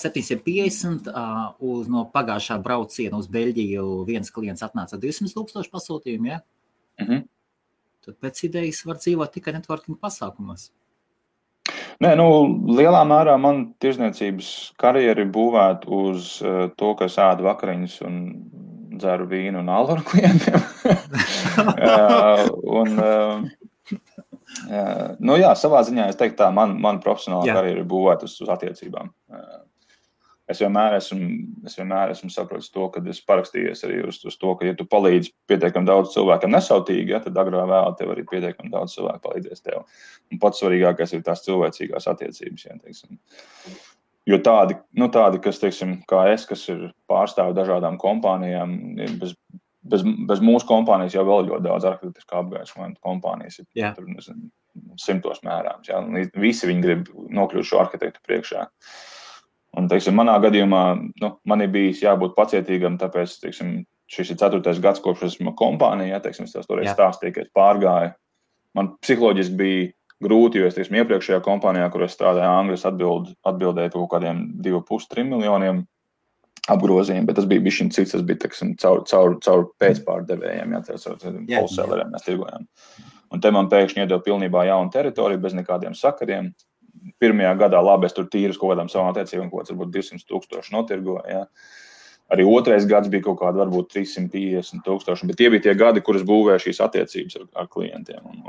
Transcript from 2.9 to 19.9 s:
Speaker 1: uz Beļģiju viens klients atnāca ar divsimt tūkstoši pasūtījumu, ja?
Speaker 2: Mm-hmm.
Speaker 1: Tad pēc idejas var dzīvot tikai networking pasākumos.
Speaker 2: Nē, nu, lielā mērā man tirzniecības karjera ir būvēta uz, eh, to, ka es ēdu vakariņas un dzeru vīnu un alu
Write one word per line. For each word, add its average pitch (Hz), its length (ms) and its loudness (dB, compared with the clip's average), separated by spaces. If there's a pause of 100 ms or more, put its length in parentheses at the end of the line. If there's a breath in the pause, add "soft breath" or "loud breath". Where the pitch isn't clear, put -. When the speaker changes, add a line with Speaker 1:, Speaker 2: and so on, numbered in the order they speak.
Speaker 1:
uz 95 140 -8
Beļģiju 107 560 -4 (180)
viens 117 240 -8
klients 104 320 -12
atnāca 107 320 -10
ar 98 80 -12
divsimt 156 320 -8
tūkstoši 214 400 -12
pasūtījumu, 131 560 -8
ja? 165 120 -12 (600)
Speaker 2:
Mm-hmm. 120 240 -4 (800)
Speaker 1:
Tad - 160 -20
pēc 131 240 -8
idejas 165 400 -6
var 160 160 -10
dzīvot 160 320 -2
tikai 156 220 -10
networking 160 420 -12
pasākumos. 98 720 -14 (1300 loud breath)
Speaker 2:
Nē, 170 160 6
nu, 165 120 6 (440)
lielā 160 320 6
mērā 151 380 6
man 139 320 2 (100)
tirzniecības 107 680 -2 (280)
karjera 123 460 4
ir 98 80 -4
būvēta 104 580 2
uz, 92 480 -4
eh, 92 300 -2 (100)
to, 104 160 0
ka 95 140 0
es - 100 -6
ēdu 92 300 4
vakariņas 90 480 -4 (100)
un 87 140 -8 (800)
dzeru 92 260 -2
vīnu 95 320 -6
un 87 160 -4
alu 135 220 0